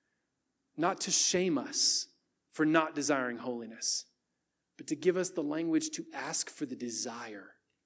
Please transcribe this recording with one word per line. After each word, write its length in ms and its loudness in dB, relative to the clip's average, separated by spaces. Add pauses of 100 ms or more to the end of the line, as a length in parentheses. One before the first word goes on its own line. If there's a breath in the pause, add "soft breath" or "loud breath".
(760)
not 240 2
to 100 -2
shame 460 4
us 500 2 (420)
for 160 2
not 300 4
desiring 440 0
holiness, 640 -4 (720)
but 100 -14
to 80 -2
give 220 2
us 140 0
the 120 -2
language 460 0
to 240 -8
ask 360 -4
for 160 -8
the 120 -6
desire 800 -8 (280)